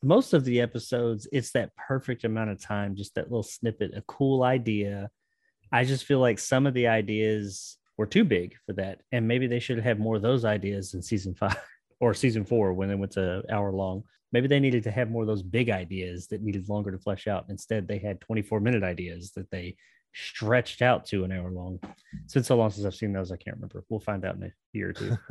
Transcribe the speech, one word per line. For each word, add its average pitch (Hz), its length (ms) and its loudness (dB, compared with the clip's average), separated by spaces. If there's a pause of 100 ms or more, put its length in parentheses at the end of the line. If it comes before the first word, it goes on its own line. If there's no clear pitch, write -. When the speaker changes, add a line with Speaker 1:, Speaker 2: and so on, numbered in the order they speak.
Speaker 1:
most 180 300 6
of 156 120 6
the 120 180 4
episodes, 120 680 -2
it's 135 220 0
that - 240 0
perfect 127 480 -4
amount 110 260 0
of 95 80 -6
time, 101 380 -4
just 98 200 -10
that 92 140 -4
little 117 120 -2
snippet, - 520 -4
a 104 120 -10
cool 135 360 2
idea. 107 680 0 (600)
I 127 140 4
just 131 220 -2
feel 139 120 4
like 120 200 6
some 135 280 2
of 135 60 2
the 123 160 2
ideas 107 880 0 (220)
were 110 80 0
too 220 180 4
big 95 300 2 (100)
for - 80 -8
that, 95 300 -6 (100)
and 117 160 2
maybe 127 180 2
they 120 140 0
should 117 200 -2
have 110 180 2
more 110 180 2
of 98 60 0
those 117 240 2
ideas 101 480 -2
in 90 80 -6
season 95 320 -2
five 98 260 0 (200)
<laughs> - 200 -12
or 117 140 4
season 110 320 0
four 107 260 2
when 95 160 -2
they 101 80 0
went 98 160 -4
to 92 380 -2
hour 104 200 0
long. 95 320 -4 (300)
Maybe 123 160 4
they 143 120 6
needed 123 240 4
to 113 80 -4
have 113 180 -2
more 113 140 -2
of 107 40 -2
those 104 140 0
big 113 260 0
ideas 90 600 -4
that 107 120 -6
needed 98 300 -4
longer 101 220 -2
to 95 60 -6
flesh - 280 -4
out. 101 240 -2
Instead, 98 360 -4
they 101 120 -4
had 98 240 -6
twenty-four 110 380 -2
minute 113 240 2
ideas 87 480 -6
that 98 180 -12
they 90 260 -10 (380)
stretched - 680 0
out 123 240 4
to 95 180 0
an 92 80 -4
hour 90 180 -6
long. 90 280 -8 (460)
It's - 100 -6
been 127 100 4
so 127 120 4
long 110 140 6
since 101 160 -4
I've 95 80 -4
seen 104 180 -4
those, 95 180 -4
I 90 60 -8
can't - 200 -10
remember. 98 320 -12
We'll 110 120 -4
find 98 240 -4
out 92 120 -4
in 95 80 -10
a 92 80 -12 (200)
year 98 180 -4
or - 40 -6
two. 107 280 -2
Speaker 2:
<laughs> - 80 -20